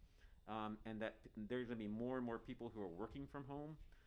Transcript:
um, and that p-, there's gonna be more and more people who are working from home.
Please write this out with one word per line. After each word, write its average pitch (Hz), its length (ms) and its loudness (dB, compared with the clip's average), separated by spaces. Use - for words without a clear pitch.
um, 107 380 2
and 110 160 0
that 107 220 2
p-, - 260 -4
there's 123 180 4
gonna 117 120 2
be 107 100 2
more 120 260 4
and 127 100 4
more 117 140 4
people 120 340 -4
who 107 80 0
are 95 60 2
working 117 420 -2
from 143 200 -2
home. 147 260 -2